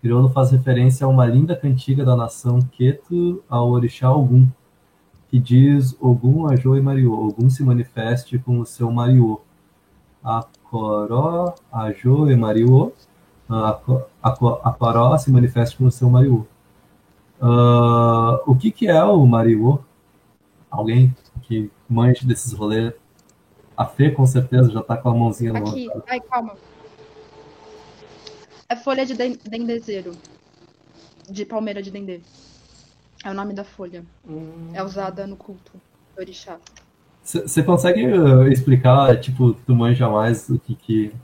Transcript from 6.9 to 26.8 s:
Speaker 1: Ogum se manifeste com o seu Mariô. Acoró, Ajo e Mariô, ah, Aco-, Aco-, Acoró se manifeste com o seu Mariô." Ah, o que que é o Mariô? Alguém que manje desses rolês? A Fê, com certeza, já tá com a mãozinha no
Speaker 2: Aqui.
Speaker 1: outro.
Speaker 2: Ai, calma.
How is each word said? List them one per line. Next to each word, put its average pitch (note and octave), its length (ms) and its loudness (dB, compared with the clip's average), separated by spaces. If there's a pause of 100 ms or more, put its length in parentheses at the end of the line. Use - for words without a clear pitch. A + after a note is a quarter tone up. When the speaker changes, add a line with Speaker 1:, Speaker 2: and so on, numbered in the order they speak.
Speaker 1:
Ogum A2+ 340 -2
se C3 140 -2
manifeste B2 760 -4
com B2 220 -4
o A2+ 60 -8
seu A#2 240 -6
Mariô. A#2+ 500 2 (840)
Acoró, A#2 1300 -4 (180)
Ajo B2 580 0
e C3 60 4
Mariô, A#2 560 2 (560)
ah, A2 220 -2
Aco-, B2+ 340 -4 (180)
Aco-, A#2+ 420 -2
Acoró A#2+ 540 0
se - 120 -4
manifeste A#2+ 460 0
com C3 100 0
o B2 40 4
seu B2 200 0
Mariô." B2 360 2 (960)
Ah, A#2+ 1040 2
o B2+ 100 2
que - 140 0
que - 180 -4
é E3 160 4
o G3 220 4
Mariô? A2+ 540 2 (880)
Alguém A#2+ 440 0 (280)
que A2 280 -8 (180)
manje B2 380 0
desses A#2 260 -4
rolês? A2 400 -4 (840)
A A#2 80 -4
Fê, D3 260 0
com C#3 160 0
certeza, B2+ 440 2
já A2+ 120 -8
tá A#2 140 -6
com A#2+ 120 -6
a A#2 60 -2
mãozinha A#2 380 -2
no G#2+ 60 -6
Speaker 2:
Aqui. G#2+ 300 -8
Speaker 1:
outro. - 200 -14
Speaker 2:
Ai, B3 120 -8
calma. A3+ 360 -8 (2000)